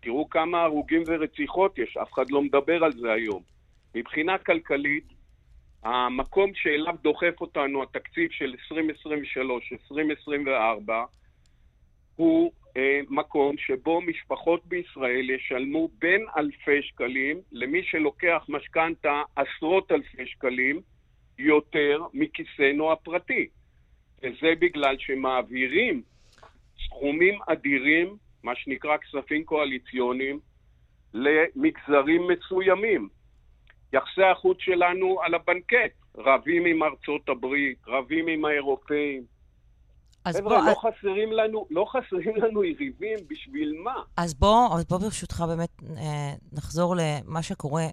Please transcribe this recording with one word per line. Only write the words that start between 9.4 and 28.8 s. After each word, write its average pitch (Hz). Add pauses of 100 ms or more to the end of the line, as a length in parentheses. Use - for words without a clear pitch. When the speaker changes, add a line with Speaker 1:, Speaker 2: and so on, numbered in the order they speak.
Speaker 1:
עשרים 147
עשרים 147
וארבע, 113 (1120)
הוא, 165 (240)
אה, 139
מקום 143
שבו 160
משפחות 165
בישראל 135
ישלמו 139 (100)
בין 196 (100)
אלפי 147
שקלים, 135 (120)
למי 135
שלוקח 165
משכנתה 147 (140)
עשרות 165
אלפי 135
שקלים, 131 (580)
יותר 151 (120)
מכיסנו 147
הפרטי. 175 (720)
וזה 143
בגלל 147
שמעבירים 131 (840)
סכומים 170
אדירים, 156 (260)
מה 120
שנקרא 143